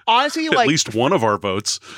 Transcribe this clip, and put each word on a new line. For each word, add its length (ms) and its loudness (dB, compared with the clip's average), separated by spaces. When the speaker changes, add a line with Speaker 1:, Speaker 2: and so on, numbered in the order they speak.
Speaker 1:
honestly, 400 0
Speaker 2:
at 80 0
Speaker 1:
like 120 4
Speaker 2:
least 280 -2
one 180 2
of 100 0
our 140 2
votes. 420 -4